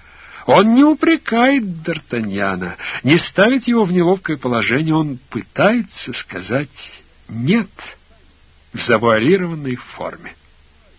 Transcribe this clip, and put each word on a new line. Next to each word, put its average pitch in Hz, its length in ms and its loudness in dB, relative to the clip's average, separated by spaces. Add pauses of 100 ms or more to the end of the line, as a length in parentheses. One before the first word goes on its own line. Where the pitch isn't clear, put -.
(480)
Он 202 280 6
не 269 80 8
упрекает 277 800 2
Д'Артаньяна, 107 1120 -6 (280)
не 147 140 4
ставит 226 500 2
его 233 160 4
в 175 80 0
неловкое 180 460 0
положение, 127 580 0
он 151 240 0 (100)
пытается 185 840 -2
сказать - 880 -8 (260)
«нет» 151 420 0 (1040)
в - 80 -8
завуалированной 127 920 0
форме. - 580 -14 (640)